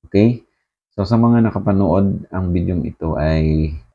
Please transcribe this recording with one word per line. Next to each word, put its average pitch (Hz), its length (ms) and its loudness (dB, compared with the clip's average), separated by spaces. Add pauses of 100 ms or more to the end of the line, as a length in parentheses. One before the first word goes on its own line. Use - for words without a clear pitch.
Okay? 117 400 2 (480)
So, 98 160 -4
sa 117 80 0
mga 117 320 4
nakapanood, 98 880 0
ang 90 160 -4
bidyong 87 320 -2
ito 80 320 -6
ay 78 560 0 (240)